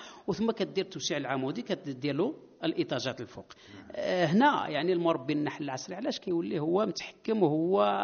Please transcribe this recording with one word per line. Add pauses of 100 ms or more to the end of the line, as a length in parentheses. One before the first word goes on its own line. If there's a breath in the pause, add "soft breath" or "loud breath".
(280 loud breath)
وثم
كدير
التوسيع
العمودي،
كدير
له (280)
الايطاجات
الفوق. (380 loud breath)
آه،
هنا
يعني
المربي
النحل
العصري
علاش
كيولي
هو
متحكم،
وهو، (220)